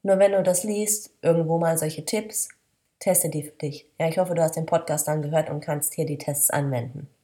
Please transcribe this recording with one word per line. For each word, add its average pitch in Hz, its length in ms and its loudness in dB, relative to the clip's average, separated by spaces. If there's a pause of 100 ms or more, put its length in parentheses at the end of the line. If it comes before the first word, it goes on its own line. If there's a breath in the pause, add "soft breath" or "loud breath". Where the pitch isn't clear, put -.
Nur 190 160 4
wenn 196 140 6
du 190 100 4
das 180 200 2
liest, 208 460 -2 (140)
irgendwo 165 340 4
mal 165 200 2
solche 156 280 -4
Tipps, - 440 -4 (500)
teste 180 300 2
die 147 140 -4
für - 140 -16
dich. - 320 -8 (100)
Ja, 165 80 2
ich 165 120 0
hoffe, 180 160 0
du 165 80 4
hast 156 120 0
den 160 120 -4
Podcast 160 400 0
dann 151 160 0
gehört 156 260 0
und 147 100 -6
kannst 147 360 -4
hier 160 100 0
die 147 140 -4
Tests - 320 0
anwenden. 139 580 -2 (140)